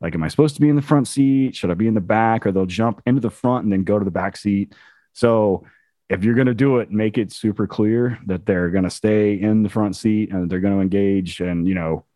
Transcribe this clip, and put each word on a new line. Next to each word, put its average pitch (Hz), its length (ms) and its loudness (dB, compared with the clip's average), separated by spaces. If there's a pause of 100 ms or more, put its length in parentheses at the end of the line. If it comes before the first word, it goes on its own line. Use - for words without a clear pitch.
like, 82 140 -6
"Am 80 80 -4
I 76 40 -2
supposed 147 280 2
to - 60 0
be 147 80 6
in 147 60 4
the 143 60 2
front 143 260 2
seat? 135 480 2
Should 90 160 -2
I 85 40 0
be 107 120 0
in 110 60 2
the 107 80 0
back?" 110 440 0
Or 101 60 0
they'll 95 140 0
jump 90 400 -2
into 135 160 2
the 110 80 -2
front 123 340 -2
and 104 80 0
then 95 120 0
go 101 160 0
to 98 60 -2
the 95 60 -4
back 92 260 -6
seat. 101 360 -2 (400)
So 107 500 2 (460)
if 92 140 -4
you're 117 120 2
gonna 127 200 2
do 131 240 2
it, 104 120 -4
make 107 260 -2
it 104 140 -2
super 104 360 -4
clear 117 580 0
that 92 220 -6
they're 90 240 0
gonna 92 180 0
stay 104 500 0
in 107 240 2
the 101 60 0
front 104 260 -2
seat 107 360 -2
and 90 180 -2
they're 92 100 -2
gonna 98 220 0
engage. 95 580 0
And, 87 280 -2
you 95 80 0
know, 80 300 -4 (100)